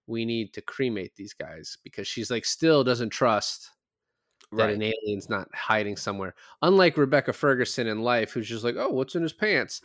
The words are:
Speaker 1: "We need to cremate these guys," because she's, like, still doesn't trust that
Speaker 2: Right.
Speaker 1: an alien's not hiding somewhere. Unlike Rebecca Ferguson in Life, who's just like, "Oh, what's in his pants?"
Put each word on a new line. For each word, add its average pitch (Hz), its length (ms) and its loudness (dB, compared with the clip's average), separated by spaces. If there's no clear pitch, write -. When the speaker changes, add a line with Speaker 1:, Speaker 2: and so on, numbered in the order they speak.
Speaker 1:
"We 113 180 -4
need 113 280 -4
to - 80 -14
cremate 107 540 -4
these 101 180 -14
guys," 80 500 -14
because - 240 -10
she's, 113 220 -6
like, 117 160 -2
still 156 380 4
doesn't 120 260 2
trust - 640 0
that 110 140 2
Speaker 2:
Right. - 0 -
Speaker 1:
an 104 120 -2
alien's 107 480 -4
not 98 240 -4
hiding 104 440 0
somewhere. 98 360 -6
Unlike 175 360 6
Rebecca 135 360 4
Ferguson 127 540 2
in 110 140 -2
Life, 117 300 2
who's 110 160 -4
just 113 160 -6
like, 120 140 0
"Oh, - 120 0
what's 131 260 -2
in 170 60 0
his 160 120 -2
pants?" 170 500 -2